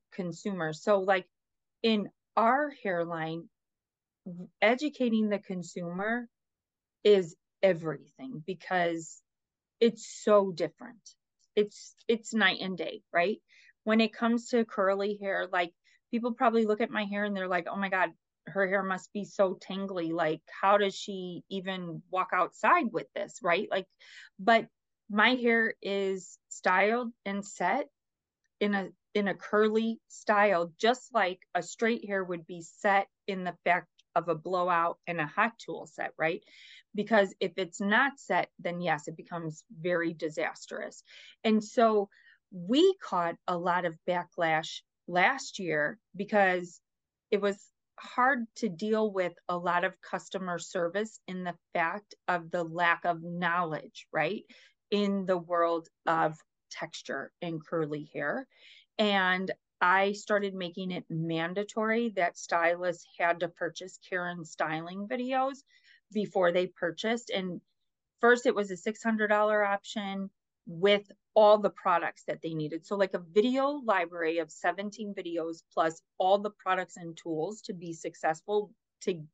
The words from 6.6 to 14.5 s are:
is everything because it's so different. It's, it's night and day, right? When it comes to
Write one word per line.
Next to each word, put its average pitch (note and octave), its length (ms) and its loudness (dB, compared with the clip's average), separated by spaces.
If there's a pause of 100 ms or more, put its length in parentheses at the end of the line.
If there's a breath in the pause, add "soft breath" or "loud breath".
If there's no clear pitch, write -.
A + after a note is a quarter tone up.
is G3 320 6 (260)
everything D#3 840 -2
because E3+ 760 -4 (580)
it's - 440 0
so G3+ 280 6
different. - 640 -8 (400)
It's, - 380 -2 (140)
it's A3+ 260 -2
night G3 280 2
and F#3+ 160 -6
day, - 240 -8 (120)
right? F3 240 2 (460 soft breath)
When A3 180 4
it A3 120 0
comes A#3 360 0
to A#3 160 2